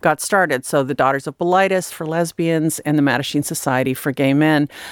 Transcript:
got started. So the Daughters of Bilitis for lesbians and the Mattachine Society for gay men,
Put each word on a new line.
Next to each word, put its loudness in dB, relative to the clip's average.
got 2
started. 0
So 2
the -4
Daughters 0
of -10
Bilitis 0
for -10
lesbians 0
and 0
the 2
Mattachine 0
Society -2
for -4
gay 2
men, 2